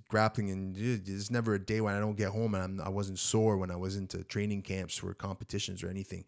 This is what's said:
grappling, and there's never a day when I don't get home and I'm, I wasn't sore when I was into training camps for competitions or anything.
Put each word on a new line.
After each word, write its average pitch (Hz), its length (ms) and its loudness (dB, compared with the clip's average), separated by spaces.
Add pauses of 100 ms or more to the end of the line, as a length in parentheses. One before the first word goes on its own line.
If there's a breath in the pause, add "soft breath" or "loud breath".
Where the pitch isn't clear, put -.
grappling, 107 440 4
and 95 220 -4
there's 101 560 -2
never 113 260 2
a 98 40 2
day 110 220 0
when 104 140 2
I 101 40 2
don't 107 160 0
get 101 140 2
home 107 260 2
and 92 80 0
I'm, 95 240 -4
I - 20 -2
wasn't 98 300 -2
sore 110 380 4
when 92 120 0
I 90 60 -4
was 95 220 -2
into 92 260 -6
training 104 380 0
camps 95 340 -4
for 92 180 -6
competitions 95 680 -6
or 95 60 -4
anything. 92 380 -8